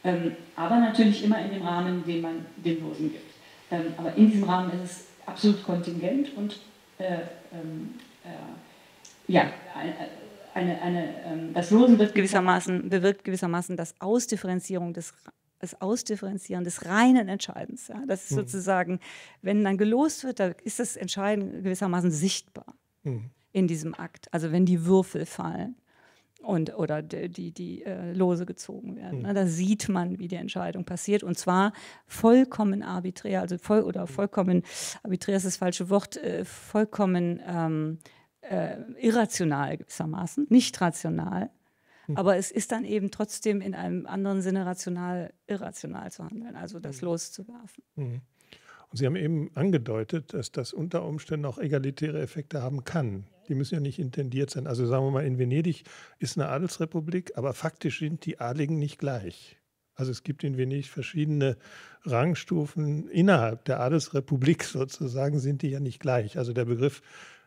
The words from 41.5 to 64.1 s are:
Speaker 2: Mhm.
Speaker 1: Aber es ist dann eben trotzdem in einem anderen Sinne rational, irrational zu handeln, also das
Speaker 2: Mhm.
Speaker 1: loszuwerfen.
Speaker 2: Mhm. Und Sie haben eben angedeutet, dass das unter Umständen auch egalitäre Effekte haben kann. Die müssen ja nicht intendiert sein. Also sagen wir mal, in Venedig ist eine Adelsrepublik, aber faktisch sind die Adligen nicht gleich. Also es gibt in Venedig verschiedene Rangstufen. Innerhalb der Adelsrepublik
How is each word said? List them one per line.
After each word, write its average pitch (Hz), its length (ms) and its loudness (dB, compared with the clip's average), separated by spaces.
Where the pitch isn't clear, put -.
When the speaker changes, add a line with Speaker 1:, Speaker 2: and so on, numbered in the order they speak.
Speaker 2:
Mhm. 147 80 -2
Speaker 1:
Aber 185 220 4
es 190 140 -2
ist - 200 -4
dann 226 140 -2
eben 202 260 -2
trotzdem 214 480 -2
in 190 160 -6
einem 180 300 -4
anderen 196 360 -2
Sinne 190 240 0
rational, 180 680 -6
irrational - 640 -8
zu - 120 -14
handeln, 233 320 -12
also 170 240 -12
das 143 220 -12
Speaker 2:
Mhm. 175 60 -6
Speaker 1:
loszuwerfen. 202 760 -8
Speaker 2:
Mhm. 127 260 -6
Und - 100 -10
Sie 135 60 2
haben 151 120 0
eben 160 380 0
angedeutet, 131 800 0
dass - 200 -6
das 123 180 -6
unter 170 320 -4
Umständen 151 420 -6
auch 127 120 -6
egalitäre 151 640 -2
Effekte 151 400 -6
haben 131 240 -4
kann. 104 400 -4
Die 143 60 -2
müssen 139 200 -2
ja 151 60 -2
nicht 139 180 -4
intendiert 135 500 -4
sein. 131 160 -8
Also 123 200 -2
sagen 131 200 2
wir 139 60 0
mal, 139 140 0
in 127 120 0
Venedig 147 460 0
ist - 180 -4
eine 151 100 0
Adelsrepublik, 170 880 -4
aber 135 160 -2
faktisch - 460 -4
sind 156 260 -6
die - 140 -6
Adligen 147 400 -2
nicht 147 180 -4
gleich. 113 600 -6
Also 131 160 -2
es - 120 -10
gibt 147 220 -6
in 139 120 -2
Venedig 135 320 -2
verschiedene 147 680 0
Rangstufen. 151 880 0
Innerhalb 135 560 4
der 127 140 0
Adelsrepublik 139 840 2